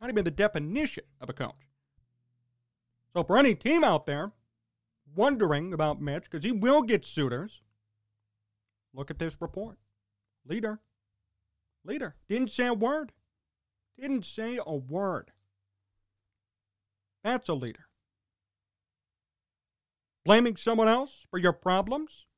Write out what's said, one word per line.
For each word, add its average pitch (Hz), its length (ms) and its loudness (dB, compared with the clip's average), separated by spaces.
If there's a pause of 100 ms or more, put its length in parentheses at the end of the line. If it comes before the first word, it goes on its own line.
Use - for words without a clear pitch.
not 233 80 -10
even 214 160 2
the 170 60 0
definition 202 760 -2 (160)
of - 80 -10
a 240 60 -8
coach. - 340 -8 (1400)
So 170 120 -2
for 196 120 2
any 262 180 6
team 311 300 2
out 180 220 2
there 151 260 -4 (840)
wondering 185 580 2
about 156 280 -2
Mitch, 143 300 -8
'cause 151 140 -8
he 240 80 -2
will 247 300 4
get 220 220 0
suitors, 139 580 -4 (1300)
look 135 180 -10
at 151 80 -12
this 165 220 -8
report. 196 380 -10 (680)
Leader. 214 360 -6 (1040)
Leader. 208 320 -8 (120)
Didn't 233 220 -2
say 247 160 0
a 247 80 0
word. 247 380 -2 (840)
Didn't 262 260 -4
say 233 400 -8
a 156 100 -6
word. 147 580 -6 (1900)
That's 240 260 -4
a 170 60 -2
leader. 123 340 -8 (2250)
Blaming 220 320 6
someone 220 320 2
else 254 420 0
for 180 80 -6
your 180 140 4
problems, 196 720 -2 (120)